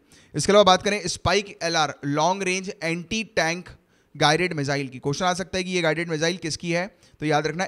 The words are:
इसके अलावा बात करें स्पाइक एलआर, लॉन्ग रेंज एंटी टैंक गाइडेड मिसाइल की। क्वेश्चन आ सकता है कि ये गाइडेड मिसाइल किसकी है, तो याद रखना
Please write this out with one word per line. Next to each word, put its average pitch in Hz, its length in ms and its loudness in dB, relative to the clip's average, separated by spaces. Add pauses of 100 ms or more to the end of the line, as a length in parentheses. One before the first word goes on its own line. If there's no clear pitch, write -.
(340)
इसके 151 180 0
अलावा 208 120 10
बात 185 180 6
करें 202 240 -2
स्पाइक 185 560 -2
एलआर, 160 320 0 (100)
लॉन्ग 156 380 0
रेंज 185 300 -4 (100)
एंटी 170 420 -4
टैंक 170 440 -4 (480)
गाइडेड 160 360 4
मिसाइल 143 360 -4
की। 127 100 -16
क्वेश्चन 143 260 -4
आ 180 100 2
सकता 180 240 -6
है 185 60 -4
कि 180 60 -6
ये 180 120 0
गाइडेड 160 260 0
मिसाइल 165 280 -2
किसकी 165 360 -6
है, 175 240 -4 (240)
तो 151 60 -4
याद 151 200 2
रखना 165 220 -4